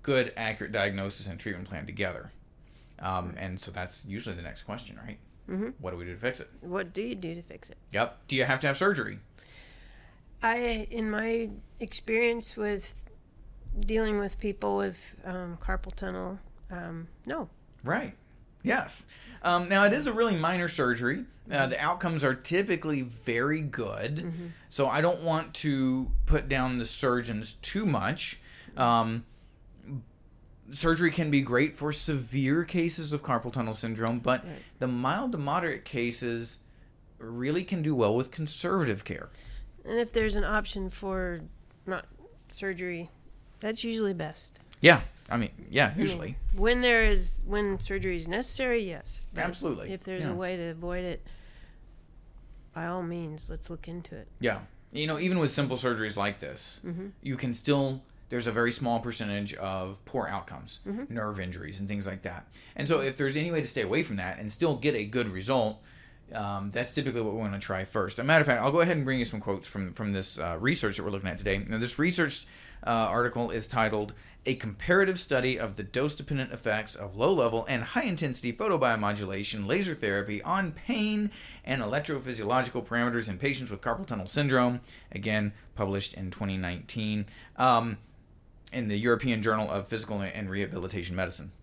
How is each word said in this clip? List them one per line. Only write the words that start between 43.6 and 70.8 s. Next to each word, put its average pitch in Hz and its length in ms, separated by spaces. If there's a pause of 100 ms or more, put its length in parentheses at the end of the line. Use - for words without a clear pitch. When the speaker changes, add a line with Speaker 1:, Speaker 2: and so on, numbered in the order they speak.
Speaker 2:
that's 220 200
usually 226 300
best. 160 460 (240)
Speaker 1:
Yeah. 165 180 (300)
I 120 80
mean, 113 120 (200)
yeah, 131 160
Speaker 2:
I - 60
mean, 190 80
Speaker 1:
usually. - 360 (180)
Speaker 2:
when 240 280
there 233 240
is, 202 300 (100)
when 196 340
surgery 185 380
is 160 100
necessary, 240 580
yes. - 460
But - 120
Speaker 1:
Absolutely. 175 500
Speaker 2:
if 190 100
there's 185 200
a - 40
Speaker 1:
Yeah. 175 60
Speaker 2:
way 180 220
to 170 80
avoid 175 400
it, 175 200 (1500)
by 165 120
all 180 160
means, 165 460
let's - 220
look 170 180
into 170 280
it. 110 120 (120)
Speaker 1:
Yeah. 113 200 (320)
You 151 140
know, 156 120
even 180 200
with 147 120
simple 131 260
surgeries 110 400
like 101 240
this, - 460
Speaker 2:
Mm-hmm. 175 220 (140)
Speaker 1:
you 131 140
can 123 180
still, 135 480 (260)
there's 117 180
a 113 60
very 117 200
small 117 280
percentage 104 540
of 95 500
poor 117 220
outcomes, - 600
Speaker 2:
Mm-hmm. 220 280
Speaker 1:
nerve 107 260
injuries 92 400
and 98 80
things 101 180
like 95 160
that. 87 240 (300)
And 139 120
so 151 120
if 135 160
there's 139 200
any 160 140
way 160 100
to 127 60
stay 123 160
away 104 200
from 101 140
that 92 220
and 107 140
still 156 240
get 135 180
a 107 100
good 113 260
result, 107 520 (520)
um, 101 380
that's - 200
typically 127 280
what 107 140
we 113 60
wanna 101 180
try 95 260
first. 98 340
As 117 40
a 131 40
matter 160 140
of 147 60
fact, 120 160
I'll 139 100
go 170 80
ahead 170 160
and 143 80
bring 131 140
you 117 60
some 110 160
quotes 98 280
from, 92 260
from 104 180
this, 95 260
uh, 85 220
research 120 360